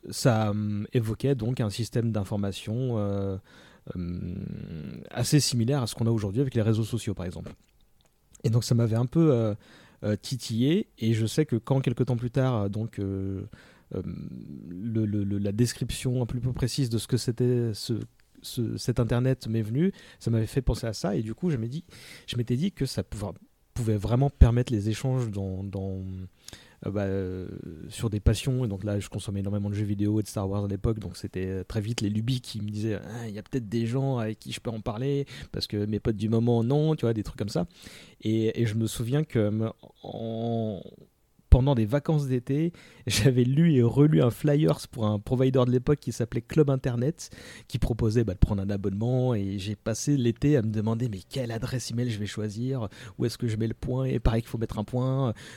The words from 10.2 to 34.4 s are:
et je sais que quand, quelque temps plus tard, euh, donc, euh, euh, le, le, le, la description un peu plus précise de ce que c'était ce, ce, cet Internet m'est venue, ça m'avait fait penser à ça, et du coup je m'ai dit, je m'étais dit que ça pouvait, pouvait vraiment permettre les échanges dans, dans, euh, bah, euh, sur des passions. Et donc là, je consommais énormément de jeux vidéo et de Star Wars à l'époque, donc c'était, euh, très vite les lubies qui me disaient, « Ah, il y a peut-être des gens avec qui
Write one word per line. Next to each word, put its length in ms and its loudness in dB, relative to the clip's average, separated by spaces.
et 160 2
je 120 2
sais 200 2
que 120 0
quand, 240 0
quelque 220 0
temps 120 0
plus 160 -4
tard, 240 2
euh, 140 0
donc, 300 -6
euh, 500 -4
euh, 60 -4
le, 360 -2
le, 200 0
le, 140 -2
la 120 -2
description 720 0
un 40 0
peu 140 -4
plus 140 -2
précise 360 -2
de 80 0
ce 100 -2
que 100 0
c'était 560 0
ce, 200 -4
ce, 360 -4
cet 240 0
Internet 460 2
m'est 140 0
venue, 300 0
ça 120 -2
m'avait 140 2
fait 160 0
penser 260 0
à 60 -2
ça, 240 -2
et 40 0
du 120 -4
coup 160 -2
je 80 0
m'ai 100 -4
dit, 160 -8
je 100 -6
m'étais 180 0
dit 160 0
que 140 -4
ça 180 -4
pouvait, 300 -8
pouvait 240 0
vraiment 320 2
permettre 420 8
les 180 2
échanges 420 -2
dans, 320 -4
dans, 400 -6
euh, 60 -2
bah, 120 0
euh, 440 -4
sur 220 -4
des 100 -2
passions. 460 2
Et 20 0
donc 160 -4
là, 160 0
je 100 -8
consommais 300 -6
énormément 300 -2
de 40 -2
jeux 120 0
vidéo 340 2
et 40 0
de 40 -4
Star 220 -2
Wars 160 -2
à 20 -2
l'époque, 320 0
donc 180 -10
c'était, 300 -6
euh, 160 -4
très 180 -4
vite 200 -4
les 80 0
lubies 320 0
qui 200 -10
me 80 -6
disaient, « 340 -4
Ah, 240 -10
il 60 -10
y 60 -10
a 40 -14
peut-être 260 -6
des 160 0
gens 320 0
avec 220 -4
qui 120 -12